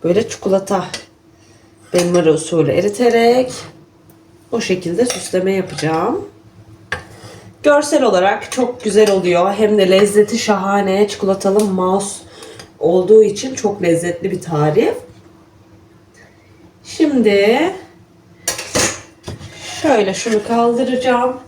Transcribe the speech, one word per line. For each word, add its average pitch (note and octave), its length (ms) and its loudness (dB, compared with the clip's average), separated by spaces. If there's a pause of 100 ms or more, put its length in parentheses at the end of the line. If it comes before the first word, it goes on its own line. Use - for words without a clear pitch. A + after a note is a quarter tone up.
böyle F#3+ 240 0
çikolata F#3+ 560 -2 (1080)
benmari F3 380 2
usulü D#3 400 0
eriterek A#3 800 2 (1000)
o A#2 80 -4
şekilde F3+ 460 -2
süsleme F#3+ 460 -2
yapacağım. F#3 760 -4 (1300)
Görsel D4 400 2
olarak G3+ 500 0
çok B3 320 -4
güzel G#3 260 4
oluyor. F3+ 440 2
Hem G#3+ 240 2
de F#3 120 4
lezzeti G#3 480 4
şahane. G3 680 0
Çikolatalı G3 560 0
mouse F#3+ 500 -2 (640)
olduğu F3+ 440 6
için G#3+ 320 -2
çok G3+ 280 -4
lezzetli F3 480 -2
bir F#3 100 -6
tarif. E3 540 0 (1900)
Şimdi B3 880 2 (2000)
şöyle G#3+ 320 2
şunu G#3+ 340 -2
kaldıracağım B3 880 0 (100)